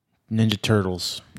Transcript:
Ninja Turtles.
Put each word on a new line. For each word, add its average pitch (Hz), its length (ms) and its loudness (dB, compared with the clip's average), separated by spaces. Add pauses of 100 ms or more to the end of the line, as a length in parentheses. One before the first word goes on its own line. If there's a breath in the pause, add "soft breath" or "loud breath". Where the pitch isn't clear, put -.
(300)
Ninja 110 300 2
Turtles. 92 640 0 (160)